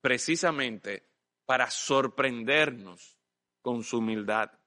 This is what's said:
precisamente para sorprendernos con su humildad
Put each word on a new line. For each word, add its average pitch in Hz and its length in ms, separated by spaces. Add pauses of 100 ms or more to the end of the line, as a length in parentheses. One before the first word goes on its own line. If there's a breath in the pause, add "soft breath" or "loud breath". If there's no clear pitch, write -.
precisamente 127 1000 (420)
para 123 240
sorprendernos 131 1500 (440)
con 120 220
su 120 140
humildad 107 540 (160)